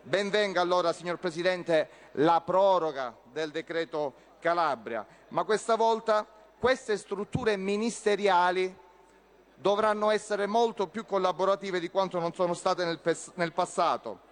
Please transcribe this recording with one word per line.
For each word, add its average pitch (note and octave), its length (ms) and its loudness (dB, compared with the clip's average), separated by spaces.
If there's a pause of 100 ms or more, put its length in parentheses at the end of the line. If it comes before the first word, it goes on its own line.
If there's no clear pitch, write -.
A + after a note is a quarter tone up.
Ben G3 300 -2
venga G3 320 0
allora, F3 320 2
signor E3 240 -8
Presidente, E3+ 920 -2
la D#3+ 280 2
proroga D#3+ 720 2 (160)
del D3+ 200 -6
decreto D#3 800 -6 (100)
Calabria, B2+ 680 0 (220)
ma E3 160 -2
questa A3 320 0
volta A3 500 2 (320)
queste B3 380 0
strutture G#3 640 -4
ministeriali F#3+ 1160 0 (800)
dovranno G#3 540 2
essere G#3 380 0
molto A3 400 2
più G#3+ 180 -8
collaborative F#3+ 720 0
di E3 120 -6
quanto F3+ 280 0
non E3 140 -2
sono F3 220 0
state F3+ 320 0
nel E3 120 -4
pes-, - 360 -4
nel E3+ 180 -2
passato. D3+ 680 -2 (120)